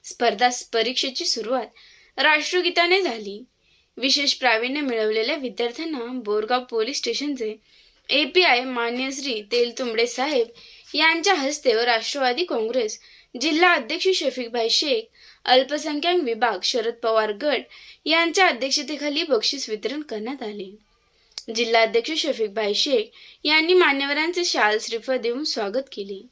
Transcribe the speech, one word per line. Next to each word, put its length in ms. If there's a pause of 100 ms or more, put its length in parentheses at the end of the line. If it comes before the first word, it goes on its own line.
स्पर्धा 460 (240)
परीक्षेची 520
सुरुवात 420 (500)
राष्ट्रगीताने 840
झाली. 420 (540)
विशेष 360
प्रावीण्य 480
मिळवलेल्या 540
विद्यार्थ्यांना 640
बोरगाव 640
पोलीस 340
स्टेशनचे 640 (500)
एपीआय 520
मान्य 500
श्री 300 (100)
तेलतुंबडे 560
साहेब 400 (460)
यांच्या 400
हस्ते 420
व 40
राष्ट्रवादी 680
काँग्रेस 540 (420)
जिल्हा 320
अध्यक्ष 340
शफीकभाई 600
शेख, 320 (440)
अल्पसंख्याक 760
विभाग 400
शरद 300
पवार 380
गट 300 (440)
यांच्या 420
अध्यक्षतेखाली 760
बक्षीस 460
वितरण 320
करण्यात 420
आले. 320 (800)
जिल्हा 260
अध्यक्ष 300
शफीकभाई 600
शेख 300 (400)
यांनी 300
मान्यवरांचे 720
शाल 360
श्रीफळ 360
देऊन 260
स्वागत 380 (100)
केले. 300 (100)